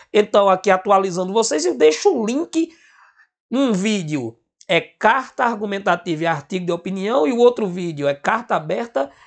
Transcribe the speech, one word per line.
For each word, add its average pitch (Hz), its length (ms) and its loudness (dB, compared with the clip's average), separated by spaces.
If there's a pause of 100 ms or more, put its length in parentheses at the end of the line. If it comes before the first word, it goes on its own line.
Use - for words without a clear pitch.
(140)
então, 208 360 4
aqui 190 220 2
atualizando 190 640 0
vocês, 254 320 0
eu 339 100 0
deixo - 340 4
o 247 160 0
link, 320 440 -2 (800)
um 254 220 0
vídeo 180 680 -2 (300)
é 170 140 2
carta 247 640 0
argumentativa 196 800 -2
e 165 40 -2
artigo 165 380 -4
de 175 80 -2
opinião, 196 520 -2
e 285 60 2
o 233 60 -2
outro 240 280 4
vídeo 175 400 -6
é 139 80 0
carta 196 440 -2
aberta 233 520 -4 (180)